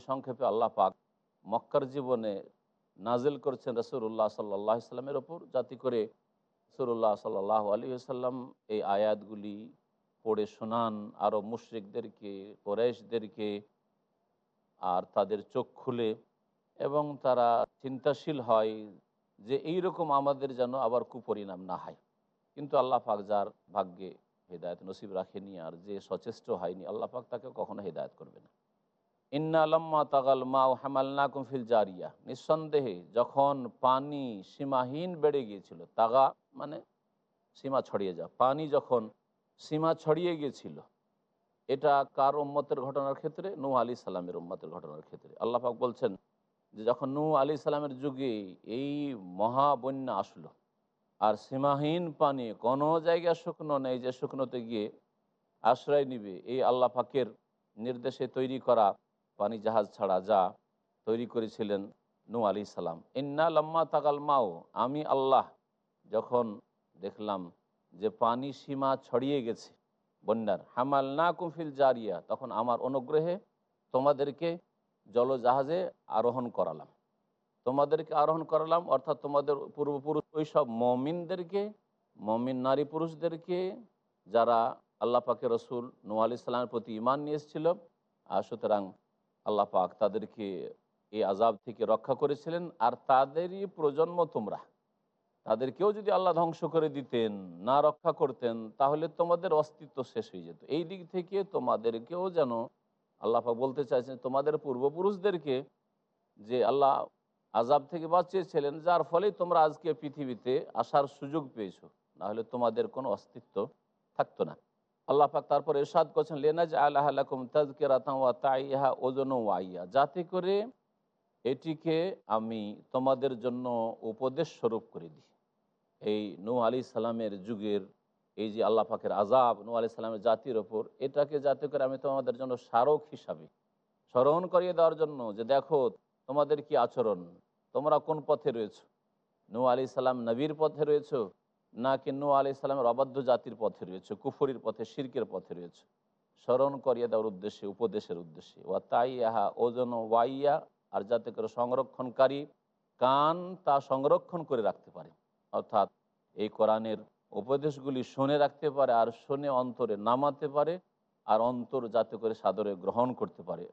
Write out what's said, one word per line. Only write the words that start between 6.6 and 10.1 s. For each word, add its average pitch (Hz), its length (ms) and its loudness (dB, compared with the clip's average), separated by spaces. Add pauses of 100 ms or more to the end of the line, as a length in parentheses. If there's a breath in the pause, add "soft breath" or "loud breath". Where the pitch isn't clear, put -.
রাসূলুল্লাহ 113 440 0 (100)
সাল্লাল্লাহু 104 500 0
আলাইহি 131 200 -2
ওয়াসাল্লাম 127 420 -6 (380)
এই 107 60 -2 (140)
আয়াতগুলি 104 640 -2 (680)